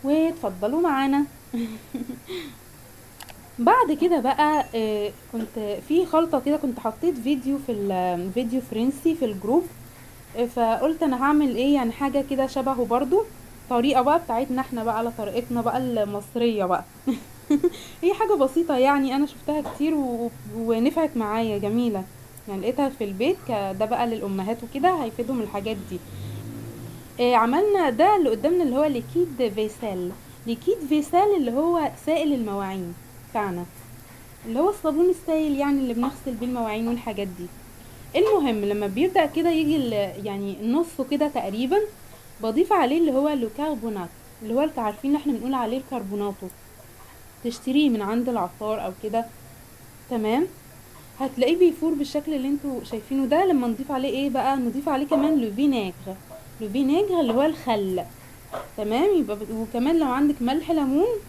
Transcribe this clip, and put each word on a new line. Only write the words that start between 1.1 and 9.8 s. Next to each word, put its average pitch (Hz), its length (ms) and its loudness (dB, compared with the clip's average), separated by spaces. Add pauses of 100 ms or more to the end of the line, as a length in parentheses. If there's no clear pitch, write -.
<laughs> 233 40 -2 (2000)
بعد 349 420 4
كده 339 200 4
بقى، 294 540 2
إيه، 214 380 -2 (200)
كنت 220 460 -6 (100)
في 339 180 4
خلطة 320 340 2
كده، 285 160 0
كنت 269 240 -4
حطيت 262 380 -2
فيديو 269 400 -2
في 262 140 -6
ال-، 185 600 0
فيديو 247 280 -2
فرنسي 262 540 -2
في 294 100 -2
الجروب، 214 400 0 (880)